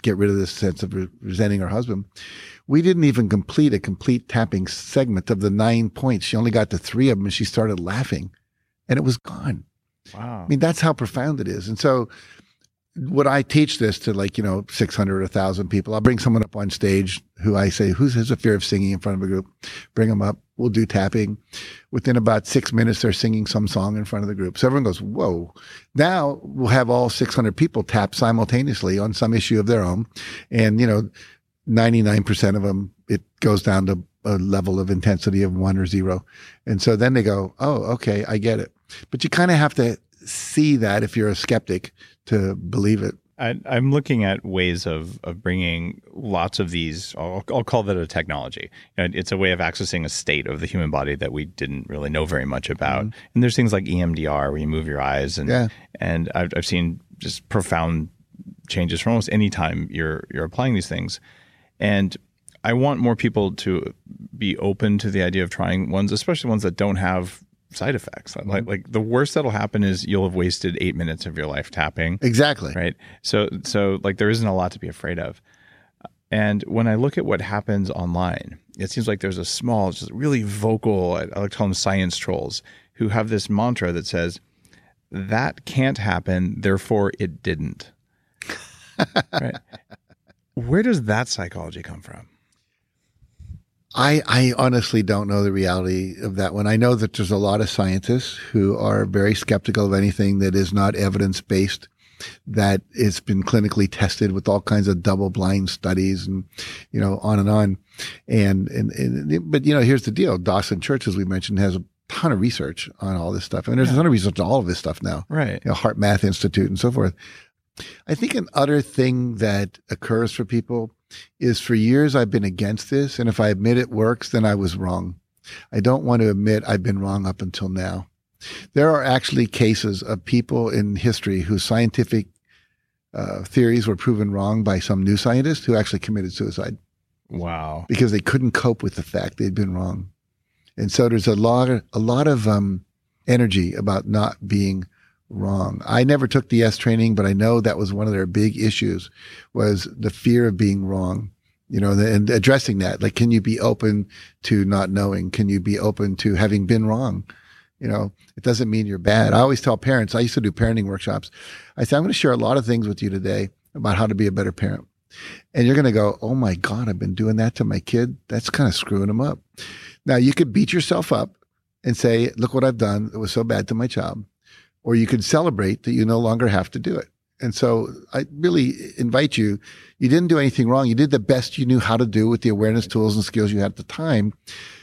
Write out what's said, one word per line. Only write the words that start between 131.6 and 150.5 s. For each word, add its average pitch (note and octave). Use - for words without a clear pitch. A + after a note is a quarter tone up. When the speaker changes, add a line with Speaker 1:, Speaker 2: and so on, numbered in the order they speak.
Speaker 1:
scientific, A2+
uh, F#2+
theories A#2
were G2+
proven G#2+
wrong G2+
by G2
some F#2+
new G2+
scientist C3
who A#2+
actually G#2
committed G2
suicide. G#2
Speaker 2:
Wow. E2
Speaker 1:
Because A2+
they G#2
couldn't B2+
cope -
with G#2
the F2+
fact F#2
they'd G2
been G2
wrong. F#2
And G#2
so A#2+
there's A2+
a A2
lot A#2+
of, A#2+
a A2
lot A#2+
of, A#2+
um, G2+
energy G2
about G2
not G#2
being G2
wrong. G2
I A#2
never C3+
took -
the A#2
S A2
training, A2+
but G2
I G2
know A2+
that G2+
was G2
one G#2+
of G#2
their F#2+
big G#2
issues, G2+
was G#2
the G#2+
fear A#2+
of F#2+